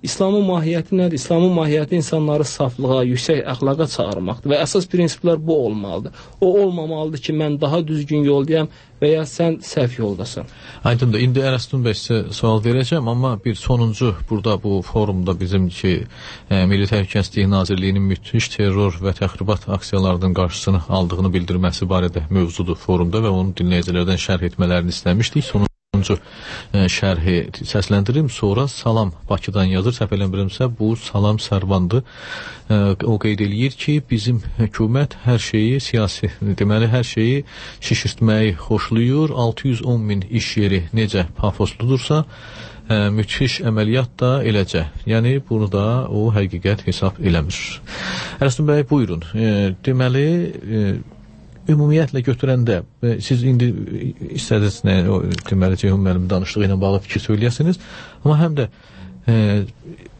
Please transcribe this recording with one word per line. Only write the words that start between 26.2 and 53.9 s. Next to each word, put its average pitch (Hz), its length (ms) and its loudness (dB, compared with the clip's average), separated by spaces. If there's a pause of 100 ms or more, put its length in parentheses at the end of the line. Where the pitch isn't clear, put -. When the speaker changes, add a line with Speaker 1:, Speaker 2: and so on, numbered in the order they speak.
Speaker 2:
e, 98 160 4
şərhi 90 460 0 (340)
səsləndirim. 107 600 2
Sonra 113 380 0
Salam 110 440 0 (180)
Bakıdan 98 400 0
yazır, 92 240 2
səhv 107 240 -2
eləmirəmsə, 98 500 -2 (120)
bu 110 180 2
Salam 104 400 0
Sərvandır. 95 640 0 (680)
E, 107 100 4 (260)
o 110 140 2
qeyd 107 260 0
eləyir 113 320 -2
ki, 147 220 0 (100)
bizim 113 320 0 (160)
hökumət 117 560 0 (140)
hər 123 100 4
şeyi 113 420 0
siyasi, 110 520 -2 (100)
deməli, 104 480 2
hər 120 160 2
şeyi 127 400 0 (360)
şişirtməyi 110 760 0
xoşlayır. 123 800 0
Altı 117 300 -2
yüz 120 180 -2
on 120 160 0
min 101 280 -2
iş - 280 -2
yeri 98 260 2 (100)
necə 104 340 0 (100)
pafosludursa, 123 840 0 (640)
e, 107 200 2
müthiş 107 520 -2
əməliyyat 113 580 0
da 127 220 2
eləcə. 98 460 0 (180)
Yəni, 117 340 2 (100)
bunu 107 220 0
da 113 380 0
o 107 240 0
həqiqət 98 560 0
hesab 95 320 -2
eləmir. 85 400 0 (800)
Ərəstun 139 240 2
bəy, 147 240 2
buyurun. 92 460 0
E, 101 400 2 (100)
deməli, 131 440 2 (440)
e, 104 400 -2 (540)
ümumiyyətlə 147 560 2
götürəndə, 123 560 2 (240)
e, 117 180 2
siz 123 220 0
indi, 123 260 4
e, - 380 -6 (280)